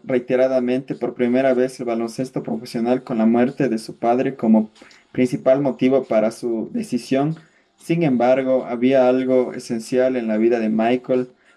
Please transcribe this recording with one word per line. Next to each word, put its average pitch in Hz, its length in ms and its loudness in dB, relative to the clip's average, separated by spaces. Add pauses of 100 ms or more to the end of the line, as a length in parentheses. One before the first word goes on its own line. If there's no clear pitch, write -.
reiteradamente, 127 880 0
por - 180 -6
primera 127 400 2
vez 127 260 0
el 120 80 -6
baloncesto 117 540 -4
profesional 120 600 -4
con 120 140 -6
la 110 80 2
muerte 123 420 2
de 110 120 -2
su - 180 -14
padre 127 380 0
como 110 340 2 (420)
principal 131 500 2
motivo 131 440 0
para 110 260 0
su 113 400 -6
decisión. 131 640 -2 (400)
Sin 170 280 -2
embargo, 131 640 2
había 127 440 2
algo 127 440 2
esencial 127 640 -2
en 113 140 -4
la 107 80 0
vida 117 220 2
de 110 100 -2
Michael, 123 580 0 (300)